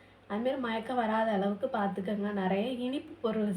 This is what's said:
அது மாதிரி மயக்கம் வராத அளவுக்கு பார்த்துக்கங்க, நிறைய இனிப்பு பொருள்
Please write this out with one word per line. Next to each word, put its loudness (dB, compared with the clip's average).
அது -2
மாதிரி 0
மயக்கம் -2
வராத 2
அளவுக்கு 2
பார்த்துக்கங்க, 0
நிறைய 2
இனிப்பு -4
பொருள் 0